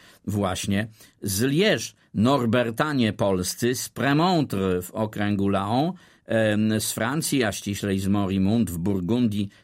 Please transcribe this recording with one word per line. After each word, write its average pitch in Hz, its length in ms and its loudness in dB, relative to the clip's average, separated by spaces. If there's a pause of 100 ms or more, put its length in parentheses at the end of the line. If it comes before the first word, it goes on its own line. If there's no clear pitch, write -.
(280)
właśnie 101 600 -2 (340)
z 98 200 -2
Lierz. 147 540 0 (180)
Norbertanie 120 1000 2
polscy 101 640 0
z - 140 -8
Premontre 131 920 0
w - 100 -12
okręgu 104 580 0
Laon, 113 440 0 (320)
em, 110 560 2
z - 100 -4
Francji, 135 520 -2
a 104 80 0
ściślej 101 480 -4
z 95 80 -2
Morimund 98 640 2
w 85 60 -6
Burgundii, 101 720 0 (140)